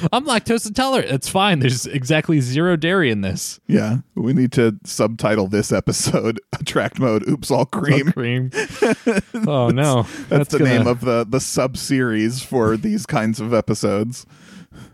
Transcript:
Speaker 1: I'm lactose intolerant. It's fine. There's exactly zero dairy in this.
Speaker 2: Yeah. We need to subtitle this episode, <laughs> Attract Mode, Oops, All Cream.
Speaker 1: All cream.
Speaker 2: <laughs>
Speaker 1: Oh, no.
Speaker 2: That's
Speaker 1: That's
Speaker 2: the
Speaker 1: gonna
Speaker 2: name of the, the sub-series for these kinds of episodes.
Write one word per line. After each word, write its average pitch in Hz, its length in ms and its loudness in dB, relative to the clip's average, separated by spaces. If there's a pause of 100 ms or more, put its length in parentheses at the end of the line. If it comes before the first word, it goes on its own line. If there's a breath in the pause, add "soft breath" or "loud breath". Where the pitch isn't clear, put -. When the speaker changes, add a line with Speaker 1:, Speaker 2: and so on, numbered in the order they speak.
(100)
Speaker 1:
I'm 247 140 2
lactose 226 420 0
intolerant. 254 440 0
It's 135 180 -2
fine. 190 300 2
There's 123 280 0
exactly 156 540 0
zero 151 360 2
dairy 165 340 2
in 107 100 0
this. - 460 -6
Speaker 2:
Yeah. 107 320 0 (160)
We 120 180 0
need 127 200 2
to 113 320 2
subtitle 107 640 0
this 104 220 0
episode, 113 800 -2
<laughs> - 100 -8
Attract - 400 -4
Mode, 110 300 0
Oops, 139 220 -4
All 127 160 2
Cream. 143 400 0
Speaker 1:
All 165 80 2
cream. 127 400 -2
Speaker 2:
<laughs> 226 920 -2
Speaker 1:
Oh, 135 220 2
no. 127 360 2
Speaker 2:
That's - 240 -12
Speaker 1:
That's 143 240 2
Speaker 2:
the 147 80 2
Speaker 1:
gonna 131 180 4
Speaker 2:
name 117 80 4
of 120 160 0
the, 117 260 0
the 131 120 0
sub-series 127 1000 -2
for 113 360 2
these 214 260 -2
kinds 110 340 -2
of 117 140 -4
episodes. 110 720 0 (680 loud breath)